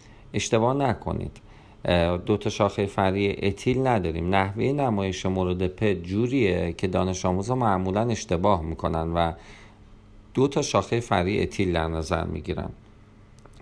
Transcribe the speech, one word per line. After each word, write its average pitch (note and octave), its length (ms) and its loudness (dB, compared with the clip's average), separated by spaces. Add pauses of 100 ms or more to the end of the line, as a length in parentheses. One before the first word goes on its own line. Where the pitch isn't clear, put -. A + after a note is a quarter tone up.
(340)
اشتباه A#2 400 2
نکنید، F#2 680 -2 (440)
اه، F2 320 4
دو G#2 200 0
تا G#2 140 -2
شاخه G2+ 360 2
فرعی G2 560 0
اتیل B2+ 440 0
نداریم. F2 480 0
نحوه G2+ 380 2
نمایش G2+ 540 0
مورد F#2 400 0
پ G2+ 180 -2
جوریه F#2+ 880 0
که F#2+ 140 -4
دانش F#2 400 0
آموزا G2 280 0
معمولاً G#2 560 0
اشتباه F#2 520 0
می‌کنن D#2+ 500 -2
و E2+ 200 2 (1000)
دو C3+ 140 4
تا D3+ 140 0
شاخه A2+ 380 0
فرعی F#2+ 420 0
اتیل F#2 300 0
در D#2+ 160 0
نظر E2 360 -2
می‌گیرن، E2 440 -6 (920)